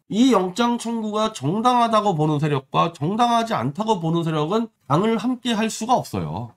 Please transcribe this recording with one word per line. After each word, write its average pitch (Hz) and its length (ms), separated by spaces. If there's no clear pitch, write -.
이 240 200
영장 220 460
청구가 220 560
정당하다고 220 840
보는 151 220
세력과 156 540
정당하지 226 640
않다고 175 460
보는 160 240
세력은 165 440
당을 208 280
함께 240 380
할 220 160
수가 233 240
없어요. 101 640